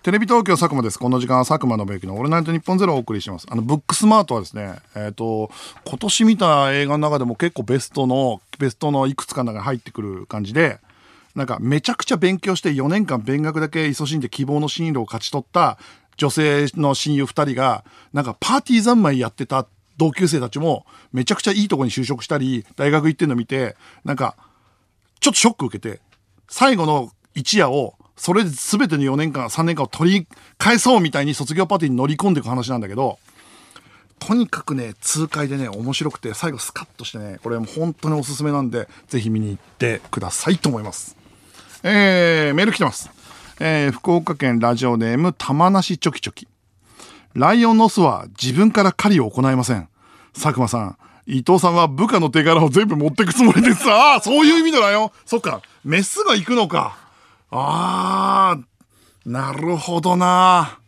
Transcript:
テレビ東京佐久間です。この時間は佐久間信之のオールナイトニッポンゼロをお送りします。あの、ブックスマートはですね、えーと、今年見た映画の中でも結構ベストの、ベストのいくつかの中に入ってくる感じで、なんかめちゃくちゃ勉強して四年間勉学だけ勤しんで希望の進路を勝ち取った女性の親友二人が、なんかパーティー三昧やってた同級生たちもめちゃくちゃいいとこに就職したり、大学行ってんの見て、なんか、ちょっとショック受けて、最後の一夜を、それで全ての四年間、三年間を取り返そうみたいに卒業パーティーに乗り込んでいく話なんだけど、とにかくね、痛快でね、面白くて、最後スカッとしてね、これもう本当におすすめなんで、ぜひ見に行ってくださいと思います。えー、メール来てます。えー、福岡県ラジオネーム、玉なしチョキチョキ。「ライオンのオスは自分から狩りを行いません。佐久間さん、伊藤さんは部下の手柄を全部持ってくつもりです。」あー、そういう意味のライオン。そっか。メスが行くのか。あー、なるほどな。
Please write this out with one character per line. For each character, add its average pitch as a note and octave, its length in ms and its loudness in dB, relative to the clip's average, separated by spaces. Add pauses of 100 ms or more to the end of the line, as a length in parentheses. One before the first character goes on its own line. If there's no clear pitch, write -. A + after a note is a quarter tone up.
テ F3+ 100 0
レ - 60 2
ビ - 60 0
東 A#3 200 2
京 F3+ 120 2
佐 E3 140 2
久 C#3+ 60 -2
間 C3 60 0
で A2 80 -2
す。 - 80 -10
こ B2 120 -2
の B2+ 100 2
時 B2 80 -6
間 B2+ 80 2
は B2+ 80 4
佐 D#3 160 0
久 C#3 60 -2
間 A#2 180 0
信 G2 120 -8
之 F#2 100 -12
の F#2+ 80 -8
オ G#2 60 -6
ー - 20 -4
ル C#3+ 80 -2
ナ E3 80 2
イ E3 60 -2
ト E3 80 -4
ニ E3 80 -2
ッ - 20 -20
ポ F#3 120 -2
ン F#3 40 0
ゼ G3 80 2
ロ E3+ 80 0
を - 20 0
お C3 40 0
送 A2+ 120 -8
り G#2 80 -4
し G#2 100 -12
ま F2+ 80 -10
す。 - 120 -18
あ A#2 40 -10
の、 A2+ 60 -2
ブ A#2+ 140 0
ッ D3+ 120 -2
ク - 80 -4
ス G#3+ 120 0
マ G#3+ 160 6
ー - 20 -2
ト C3+ 120 -4
は A2 40 -2
で F#2 60 -10
す - 100 -16
ね、 G2+ 200 -10 (180)
え G#2 140 -8
ー G#2+ 40 -10
と、 A2 380 -6 (360)
今 B2+ 120 -10
年 A3 260 0
見 A3 140 4
た D3 340 2
映 C#3+ 140 0
画 C#3 60 -2
の D3 140 0
中 D3+ 120 0
で C3 80 -2
も A#2+ 100 -4
結 E3+ 160 -2
構 B2+ 120 -10
ベ B2 140 0
ス - 120 -8
ト C3+ 160 -2
の、 B2+ 340 0 (180)
ベ C#3 120 -2
ス - 60 -20
ト D3+ 140 -4
の C3+ 160 0
い C#3 80 -4
く - 120 -10
つ - 80 -14
か C3+ 100 -4
の A#2 80 -6
中 G#2+ 60 -10
に G#2 80 -10
入 C3 100 -4
っ - 40 -10
て - 100 -20
く - 100 -14
る G2 240 -10
感 G#2 200 -8
じ G2+ 100 -10
で、 D3 260 0 (540)
な C#3 100 -4
ん - 20 -6
か B2 140 -6
め C3+ 200 0
ち - 100 -4
ゃ A#3 40 -4
く - 100 -8
ち - 80 -2
ゃ A#3 40 0
勉 F#3 220 0
強 F#3+ 180 -2
し - 40 -8
て D#3 140 -2
四 C3+ 140 -2
年 G3 180 0
間 C3+ 140 -4
勉 C3 220 -2
学 D#3 180 -4
だ D#3 80 -2
け D#3 240 -2
勤 C#3 160 -6
し D#3 80 -4
ん D3+ 40 -2
で A#2+ 80 -6
希 C#3 180 -6
望 D3 140 -2
の D3+ 80 -2
進 E3 240 -4
路 C3+ 80 -2
を A2+ 40 -4
勝 A2 180 -8
ち - 80 -8
取 C#3 120 -6
っ - 80 -18
た C3+ 280 0 (380)
女 C#3+ 140 0
性 D3 440 2
の C#3+ 200 0
親 D3+ 200 -2
友 C#3 120 0
二 D3 200 -2
人 C#3 80 -4
が、 A#2+ 300 0 (280)
な C#3+ 100 -2
ん - 20 -4
か A2+ 160 -8
パ B3 160 0
ー C#4 60 2
テ - 120 -2
ィ A#3 40 6
ー A3 40 2
三 A#3 200 4
昧 C#3 160 2
や A#2+ 100 -2
っ G#2+ 40 -10
て - 140 -10
た C3 200 -2 (300)
同 D#3 160 2
級 F#3 160 0
生 D3+ 120 0
た A#2+ 100 -6
ち D3 80 -8
も D3 280 -2 (260)
め B2 120 -2
ち D#3+ 80 -2
ゃ F#3+ 40 0
く - 60 -10
ち - 60 0
ゃ G3+ 40 0
い G#3 120 0
い G#3 40 -2
と D#3+ 80 0
こ C3+ 80 -2
に A#2+ 60 -2
就 C3 140 -4
職 A#2 200 -6
し - 20 -14
た D3+ 120 -2
り、 C3 260 -4 (120)
大 C#3+ 140 0
学 D3+ 180 2
行 - 20 4
っ D#3+ 40 -4
て F3 120 0
ん - 20 0
の B2+ 80 -2
見 A#2 100 -2
て、 B2+ 300 -4 (280)
な C#3+ 100 -4
ん - 20 -6
か、 B2 200 -4 (840)
ち - 80 2
ょ - 20 4
っ - 20 -6
と - 60 -2
シ - 80 2
ョ A#3+ 40 6
ッ A3 40 -10
ク C#3+ 120 -6
受 G#2+ 120 -8
け A2 120 -8
て、 G2+ 100 -14 (480)
最 C4 280 2
後 E3 100 0
の D3 240 0 (240)
一 D3+ 240 -2
夜 D3+ 120 4
を、 C3 240 -2 (220)
そ - 180 -2
れ G#3+ 100 2
で F3 60 -2
全 G#3+ 360 -2
て D#3+ 120 -2
の C#3+ 40 0
四 C3+ 140 0
年 D3+ 160 -2
間、 C3 160 -6
三 E3 160 -2
年 E3 120 0
間 D3 80 -2
を - 20 -2
取 D#3+ 240 0
り F#3+ 160 2 (320)
返 A3+ 200 4
そ B3 180 4
う G#3 40 6
み E3 100 0
た C#3+ 120 -2
い C#3 40 -2
に D3 60 -2
卒 C3+ 220 -6
業 F#3 120 0
パ G3 100 -2
ー - 20 -2
テ E3 80 0
ィ - 20 0
ー C3 40 0
に B2 40 0
乗 C3 100 0
り D3+ 100 0
込 G3 140 0
ん F#3 40 2
で D3 60 0
い - 20 -14
く A2+ 80 -8
話 B2 200 -4
な B2+ 60 -4
ん A2+ 40 -4
だ G2+ 80 -10
け G2 60 -12
ど、 B2 240 -2 (1000)
と - 160 -4
に A#3+ 120 2
か - 160 -8
く - 120 -8
ね、 A#2+ 260 -8
痛 D#3 280 -4
快 D3 200 -6
で C#3 80 -6
ね、 C3 120 -6
面 A2 260 -6
白 D3+ 160 -4
く - 100 -16
て、 A2+ 140 -8
最 E3+ 160 -4
後 B2+ 80 -12
ス - 120 -10
カ - 140 -14
ッ - 40 -20 (100)
と A#2+ 80 -16
し - 60 -12
て A#2 60 -14
ね、 G#2 240 -14
こ A2+ 60 -10
れ A#2 100 -4
も A2+ 60 -4
う - 20 -8
本 D#3+ 280 -4
当 D#3 160 -6
に D3+ 100 0
お - 20 -6
す C3+ 120 -8
す C#3 80 -8
め D3 100 -2
な C#3+ 80 0
ん C3 100 -2
で、 A#2 180 -6 (200)
ぜ C3 120 -2
ひ A2 100 -4
見 A2 100 0
に G#2+ 80 -4
行 G2+ 100 -8
っ - 40 -20 (160)
て A2+ 320 -2
く - 100 -6
だ F#2 100 -8
さ - 200 -4
い F3+ 80 4
と - 100 -2
思 A#2+ 120 -2
い - 20 -12
ま G#2 100 -12
す。 - 240 -16 (680)
え F3+ 720 4
ー、 - 20 -2
メ F3 100 2
ー - 20 2
ル A3+ 60 2
来 - 60 -6
て G3 60 0
ま B2+ 80 -2
す。 - 180 -14 (480)
え D#3 300 0
ー、 B2+ 40 0
福 - 200 -2
岡 E3 240 0
県 B2+ 220 0
ラ A#2 160 2
ジ A#2+ 120 -2
オ A#2+ 120 2
ネ A2+ 160 0
ー B2+ 40 0
ム、 F3 140 2
玉 D#3 380 2
な G3 100 4
し F3 160 -2
チ - 120 -2
ョ D3 40 0
キ - 80 -12
チ - 80 -8
ョ G2+ 40 -10
キ。 - 140 -20 (840)
「ラ D3+ 220 4
イ A#3 100 6
オ A3+ 80 4
ン A3 60 6
の A3+ 80 6
オ - 20 4
ス - 140 2
は A2 240 2 (140)
自 B2+ 120 -2
分 G3 180 4
か G#3+ 120 2
ら F#3+ 100 4
狩 G#3 220 2
り D#3+ 60 6
を G#2+ 100 0
行 B2 100 -4 (100)
い C3 60 0
ま B2 80 0
せ B2+ 100 -2
ん。 F2 140 -6 (460)
佐 D3+ 200 -2
久 B2 60 -2
間 A#2+ 80 2
さ A#2+ 120 -2
ん、 G2+ 180 -8 (280)
伊 C3 160 -2
藤 F3+ 160 4
さ F3 120 4
ん E3+ 40 -2
は E3+ 140 4
部 D3 180 0
下 G#3+ 140 2
の D#3+ 80 0
手 D3+ 160 2
柄 D#3+ 180 4
を D#3 60 4
全 F#3 180 4
部 F#3 100 0
持 D3 120 0
っ D3+ 40 -2
て A3 120 0
く E3+ 80 -2
つ A#3+ 100 2
も A3+ 120 8
り - 80 6
で A#3+ 100 4
す。」 F3+ 180 0
あ C4 280 6
ー、 - 20 0
そ C#4+ 220 2
う D#4 40 8
い E4 100 8
う - 20 4
意 D#4+ 60 4
味 E4 80 2
の C#4 80 4
ラ G3+ 100 4
イ G3+ 60 2
オ G#3+ 100 0
ン。 G3+ 40 -10 (140)
そ A#3 140 -2
っ - 20 0
か。 C3 220 -6 (220)
メ D#3+ 180 0
ス G4 220 -4
が D#4+ 120 4
行 F#3 80 -2
く A#3+ 100 -2
の A3 140 2
か。 - 280 -2 (540)
あ F#3 1080 0 (680)
ー、 A#2 40 -10
な C3+ 240 -6
る E3 220 -2
ほ E3+ 260 -2
ど F3+ 140 2
な。 F3+ 720 4